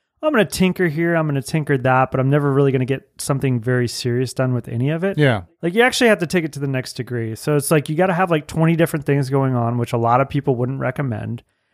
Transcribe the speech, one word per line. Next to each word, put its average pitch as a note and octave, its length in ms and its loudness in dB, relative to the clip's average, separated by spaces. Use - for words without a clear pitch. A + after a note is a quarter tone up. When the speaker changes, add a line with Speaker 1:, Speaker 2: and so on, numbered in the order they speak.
Speaker 1:
"I'm D#4 120 0
gonna A3 100 6
tinker F#3 440 2
here, E3 280 0
I'm D#3+ 120 0
gonna C#3 140 -2
tinker C#3 360 -2
that, C3 340 2
but C3 80 0
I'm C3 100 2
never C#3+ 220 2
really C#3 220 4
gonna B2+ 100 0
get C3 260 -4
something C3 420 -2
very B2 260 0
serious B2 460 -4
done B2+ 200 0
with A#2+ 140 -4
any A#2+ 220 -2
of E3 160 -2
it." G3 120 -4
Speaker 2:
Yeah. B2 260 2
Speaker 1:
Like, E3+ 120 -2
you A3+ 100 4
actually B3 260 4
have G3+ 100 4
to E3+ 80 -2
take F3 160 0
it D3+ 100 -6
to C#3 60 -12
the C#3+ 80 -4
next C3 260 -6
degree. A2+ 420 -6
So D3 200 -2
it's C#3+ 160 0
like, D3+ 160 2
you D#3 80 -4
gotta F3+ 180 2
have, F3 180 0
like, D#3 160 0
twenty D#3+ 280 2
different D#3 300 0
things C#3 240 0
going C3+ 260 0
on, A#2+ 220 -2
which A#2+ 160 -2
a B2 40 0
lot A#2 220 2
of C#3 80 0
people C#3 280 -2
wouldn't B2+ 260 -4
recommend. A#2 600 -6